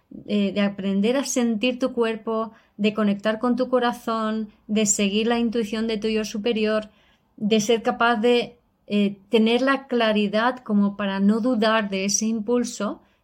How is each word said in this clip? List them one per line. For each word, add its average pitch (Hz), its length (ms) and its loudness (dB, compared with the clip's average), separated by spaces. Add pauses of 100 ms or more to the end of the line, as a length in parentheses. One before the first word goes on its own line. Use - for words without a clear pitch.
(260)
eh, 202 280 0
de 202 80 -2
aprender 202 560 0
a 269 80 -2
sentir 240 540 0
tu 262 140 -2
cuerpo, 220 600 -4 (240)
de 208 160 0
conectar 214 460 0
con 247 160 0
tu 247 140 -2
corazón, 226 800 -2 (180)
de 214 180 0
seguir 208 420 0
la 240 100 2
intuición 226 500 -2
de 226 100 -2
tu 214 100 -4
yo 220 180 -2
superior, 214 640 -2 (480)
de 220 220 2
ser 214 240 2
capaz 240 320 2
de, 240 420 2 (300)
eh, 202 320 0 (100)
tener 226 320 4
la 269 240 0
claridad 220 760 0
como 202 340 0
para 196 220 -2
no 208 220 4
dudar 220 500 2
de 190 140 -2
ese 196 200 -2
impulso 233 800 -4 (200)